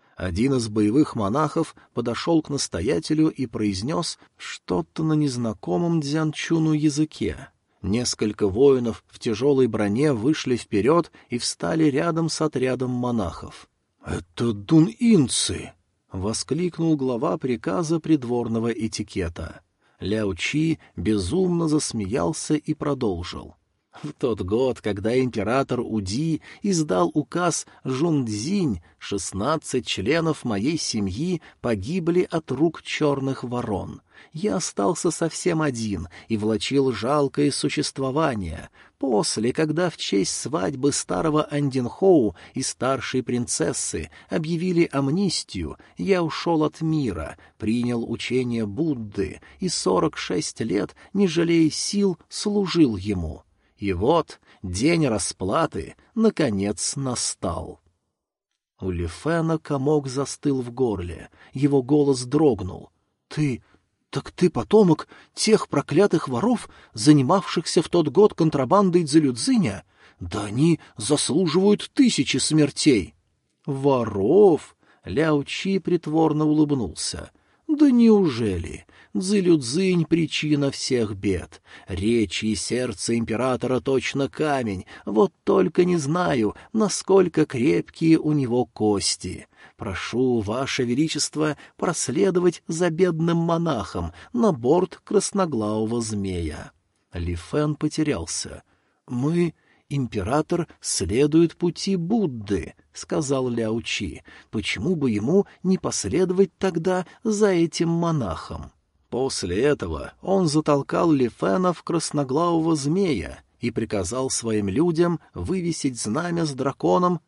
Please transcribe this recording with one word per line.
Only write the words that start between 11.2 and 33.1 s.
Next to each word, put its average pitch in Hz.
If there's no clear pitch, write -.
и 120
встали 160
рядом 160
с -
отрядом 127
монахов. 120
"Это 113
дунинцы!" 160
воскликнул 156
глава 135
приказа 160
придворного 117
этикета. 101
Ляо 101
Чи 156
безумно 151
засмеялся 151
и 151
продолжил. 107
"В 147
тот 107
год, 113
когда 107
император 123
Уди 110
издал 175
указ 165
Жунцзинь, 131
шестнадцать 113
членов 151
моей 120
семьи 120
погибли 160
от 160
рук 156
черных 135